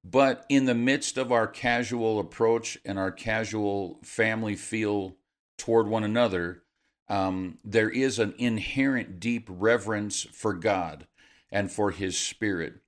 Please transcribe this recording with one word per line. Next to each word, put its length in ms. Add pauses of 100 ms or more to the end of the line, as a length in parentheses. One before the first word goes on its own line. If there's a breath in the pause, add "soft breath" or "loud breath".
But 460
in 160
the 100
midst 420
of 140
our 160
casual 720
approach 680
and 140
our 140
casual 880
family 540
feel 600 (400)
toward 300
one 180
another, 600 (440)
um, 560
there 240
is 300
an 200
inherent 840
deep 280
reverence 760
for 280
God 540 (440 soft breath)
and 200
for 200
His 280
Spirit 680